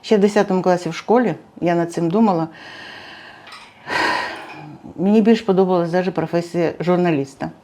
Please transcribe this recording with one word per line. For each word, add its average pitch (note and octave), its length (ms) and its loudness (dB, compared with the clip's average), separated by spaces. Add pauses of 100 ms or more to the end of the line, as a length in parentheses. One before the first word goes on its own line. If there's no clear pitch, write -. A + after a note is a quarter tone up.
Ще - 160 2
в - 20 4
десятому G3 420 2
класі F3 280 0
в E3 40 -8
школі G#3+ 420 0 (260)
я E3+ 140 0
над E3+ 180 -2
цим E3+ 160 -2
думала. F3+ 380 2 (2500)
Мені G#3 260 4
більш A3+ 200 6
подобалась F3+ 500 2
даже F3+ 200 0
професія E3+ 680 -2
журналіста. E3 720 0 (140)